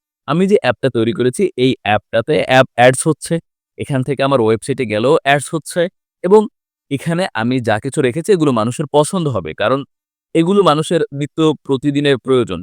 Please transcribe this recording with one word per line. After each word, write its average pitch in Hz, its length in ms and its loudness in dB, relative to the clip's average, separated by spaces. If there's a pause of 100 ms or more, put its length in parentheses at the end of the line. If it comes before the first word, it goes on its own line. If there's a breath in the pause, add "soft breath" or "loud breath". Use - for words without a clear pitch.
(280)
আমি 165 180 0
যে 196 120 4
অ্যাপটা 127 320 -2
তৈরি 117 220 0
করেছি, 123 300 -2 (140)
এই 127 160 2 (100)
অ্যাপটাতে 113 600 -2
অ্যাপ 131 320 2
অ্যাডস 127 320 4
হচ্ছে, - 280 -4 (440)
এখান 131 240 -4
থেকে 131 200 -4
আমার 139 180 2
ওয়েবসাইটে 113 460 0
গেলেও 110 360 0
অ্যাডস 143 300 0
হচ্ছে 165 300 -4 (420)
এবং 196 160 6 (500)
এখানে 165 340 -4 (100)
আমি 117 260 -2
যা 110 200 0
কিছু - 220 -6
রেখেছি 131 300 -2
এগুলো 156 200 2
মানুষের 120 400 -2
পছন্দ 151 360 0
হবে, 92 260 -4
কারণ 123 260 -2 (540)
এগুলো 175 280 2
মানুষের 160 380 2 (120)
নিত্য 143 260 -8 (240)
প্রতিদিনের 143 560 0
প্রয়োজন। 117 440 0